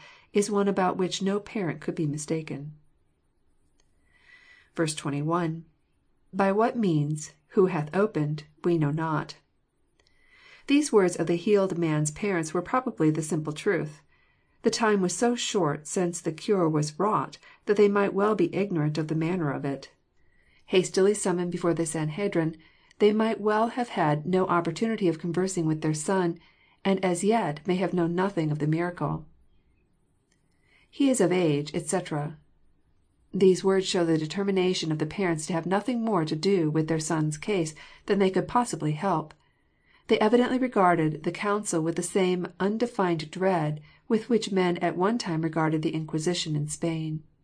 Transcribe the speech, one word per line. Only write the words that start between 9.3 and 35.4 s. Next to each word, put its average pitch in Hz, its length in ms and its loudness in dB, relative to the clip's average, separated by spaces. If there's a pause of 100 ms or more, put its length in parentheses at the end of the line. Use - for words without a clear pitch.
These 285 260 2
words 185 240 4
of 170 100 -2
the 175 80 2
healed 190 420 2
man's 151 340 0
parents 175 420 -4
were 180 80 0
probably 226 480 0
the 156 140 0
simple 156 280 -4
truth. 151 480 -4 (640)
The 240 80 2
time 214 320 2
was 180 120 0
so 240 220 0
short 156 520 -2
since 175 340 -2
the 165 100 -4
cure 175 380 0
was 151 280 -2
wrought 185 400 -2 (280)
that 208 100 2
they 202 140 6
might 202 240 2
well 202 200 2
be 175 220 0
ignorant 160 420 0
of 156 120 -4
the 160 60 -2
manner 160 360 -2
of 135 140 -6
it. 139 260 -8 (760)
Hastily 190 460 4
summoned 180 380 -2
before 175 220 0
the 160 120 -2
Sanhedrin, 165 720 -2 (440)
they 214 120 6
might 220 300 0
well 214 280 2
have 240 200 -4
had 151 360 0
no 180 220 2
opportunity 175 640 0
of 160 100 -2
conversing 180 460 -2
with 156 160 0
their 156 120 0
son, 175 460 0 (460)
and 196 180 2
as 180 220 0
yet 196 420 0
may 185 80 2
have 185 180 0
known 165 220 0
nothing 175 360 0
of 151 80 -2
the 147 80 0
miracle. 160 580 -2 (1600)
"He 277 200 2
is 254 100 4
of 185 140 4
age," 151 400 2
et - 140 -6
cetera. 156 500 -4 (960)
These 185 320 4
words 190 200 2
show 180 200 0
the 160 120 4
determination 185 760 0
of 156 60 -2
the 160 60 0
parents 165 420 -2